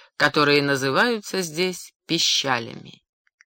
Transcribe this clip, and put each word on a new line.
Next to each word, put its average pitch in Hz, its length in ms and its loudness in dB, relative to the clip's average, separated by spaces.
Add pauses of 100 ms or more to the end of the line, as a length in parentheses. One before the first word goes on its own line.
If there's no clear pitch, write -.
(180)
которые 147 440 4
называются 160 800 0
здесь 175 520 -6 (140)
пищалями. - 1000 -4 (400)